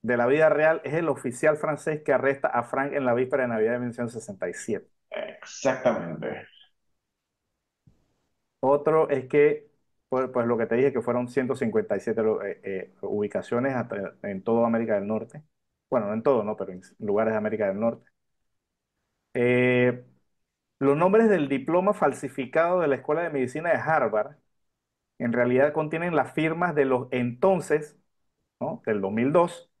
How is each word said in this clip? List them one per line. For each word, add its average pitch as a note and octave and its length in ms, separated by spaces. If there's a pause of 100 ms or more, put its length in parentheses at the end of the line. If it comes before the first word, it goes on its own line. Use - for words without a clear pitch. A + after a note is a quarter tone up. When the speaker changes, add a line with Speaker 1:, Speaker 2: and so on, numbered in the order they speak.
Speaker 1:
de A#2+ 140
la A#2+ 100
vida D3+ 220
real D#3 360
es C3+ 100
el E3 140
oficial D3 480
francés D3+ 460
que C#3+ 100
arresta C3+ 360
a A#2+ 140
Frank C3+ 300
en C#3 120
la B2 80
víspera B2+ 300
de A#2+ 60
Navidad A2+ 240
de B2 60
mil B2 100
novecientos A#2 260
sesenta - 340
y - 40
siete. - 360 (220)
Speaker 2:
Exactamente. - 1400 (2000)
Speaker 1:
Otro D3+ 500
es C3 180
que, D3 420 (400)
pues, C3 240
pues, A#2 140
lo A#2+ 100
que A2+ 80
te A#2 100
dije, C3+ 180
que A#2 80
fueron B2 260
ciento B2+ 280
cincuenta G#2+ 420
y - 20
siete A2+ 240
lo-, G#2+ 200
eh, G2 200
eh, F#2+ 380
ubicaciones G#2 760
hasta G#2 480
en G2 200
toda A#2 240
América A2+ 280
del G2+ 120
Norte. A2 360 (460)
Bueno, A2+ 180
no G#2 60
en A2+ 100
todo, B2+ 200
¿no? G#2+ 120
Pero F#2+ 160
en F#2 100 (180)
lugares A2 340
de A2 40
América G#2+ 300
del G2 120
Norte. A#2 260 (1300)
Eh, B2 720 (760)
los C#3 180
nombres G#3 320
del D#3 200
diploma D#3+ 440
falsificado D#3 880
de D#3 80
la C3 60
Escuela D3+ 280
de E3+ 80
Medicina D3 400
de C3 60
Harvard B2+ 600 (840)
en A#2+ 140
realidad B2 400
contienen D#3+ 420
las B2+ 180
firmas D#3+ 420
de C#3+ 100
los B2+ 260
entonces, D3+ 840 (640)
¿no? D3 260
Del G#2 140
dos F#2+ 120
mil B2+ 200
dos F3 460